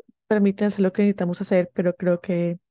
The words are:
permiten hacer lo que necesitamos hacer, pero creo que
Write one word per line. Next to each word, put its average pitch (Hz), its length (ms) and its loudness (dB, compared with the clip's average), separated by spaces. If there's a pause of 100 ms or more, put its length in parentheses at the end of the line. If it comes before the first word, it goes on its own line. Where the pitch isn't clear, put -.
(260)
permiten 202 420 2
hacer 202 120 -4
lo 185 120 2
que 208 100 0
necesitamos 190 380 0
hacer, 185 320 0
pero 175 220 -2
creo 175 260 -2
que 175 380 -4 (120)